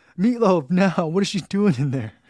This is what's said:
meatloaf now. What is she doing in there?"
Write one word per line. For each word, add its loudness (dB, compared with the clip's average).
meatloaf 2
now. 0
What -2
is -2
she -6
doing 0
in -2
there?" -6